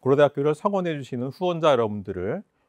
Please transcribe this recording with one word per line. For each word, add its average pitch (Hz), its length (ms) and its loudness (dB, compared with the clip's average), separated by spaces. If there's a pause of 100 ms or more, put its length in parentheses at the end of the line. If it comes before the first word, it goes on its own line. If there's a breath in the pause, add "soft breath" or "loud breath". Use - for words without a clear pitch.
고려대학교를 143 540 2
성원해 185 400 -2
주시는 131 340 -8
후원자 170 420 0
여러분들을 104 720 -2 (260)